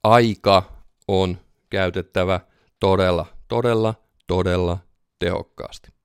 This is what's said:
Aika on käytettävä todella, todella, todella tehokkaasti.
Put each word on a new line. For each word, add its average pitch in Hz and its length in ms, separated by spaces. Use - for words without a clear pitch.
Aika 107 800
on 92 300
käytettävä 92 680
todella, 92 460
todella, 117 460
todella 90 500
tehokkaasti. - 720